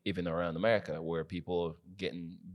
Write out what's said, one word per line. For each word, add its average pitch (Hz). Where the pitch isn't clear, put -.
even 90
around 85
America, 92
where 82
people 87
are 80
getting 87